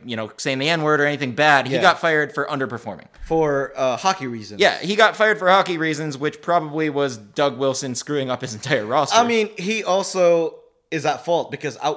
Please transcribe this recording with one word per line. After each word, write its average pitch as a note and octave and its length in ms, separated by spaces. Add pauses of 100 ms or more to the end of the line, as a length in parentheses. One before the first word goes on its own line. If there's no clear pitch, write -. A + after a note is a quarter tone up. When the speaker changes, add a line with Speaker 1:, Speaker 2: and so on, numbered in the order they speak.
Speaker 1:
you A#2 120
know, A2 200
saying C3+ 220
the C#3 100
N-word D3+ 320
or D3 60
anything C#3 280
bad. C3 340
He C3+ 80
Speaker 2:
Yeah. A#2+ 40
Speaker 1:
got E3+ 200
fired D#3 340
for D3 120
underperforming. A#2+ 600 (180)
Speaker 2:
For, D3 500
uh, C3 220
hockey F#3 300
reasons. G#2 340
Speaker 1:
Yeah, E3+ 200
he F#3+ 160
got G#3 200
fired G#3+ 220
for F3+ 100
hockey F#3 300
reasons, D#3 400
which D3 240
probably D#3 480
was C#3 260
Doug A#2 400
Wilson C3 380
screwing C3+ 360
up B2 120
his A#2+ 100
entire A2 320
roster. C#3 320
Speaker 2:
I A#3 100
mean, A3+ 300
he G3+ 260
also F3 760 (340)
is D#3 160
at C#3 180
fault E3 260
because C3 320
I, D3 140